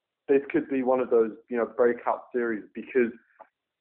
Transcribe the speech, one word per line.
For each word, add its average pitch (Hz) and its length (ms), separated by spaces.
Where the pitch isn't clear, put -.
this 139 140
could 156 180
be 135 140
one 127 180
of 120 100
those, 113 220
you 120 100
know, 113 80
breakout 120 460
series 117 320
because 117 380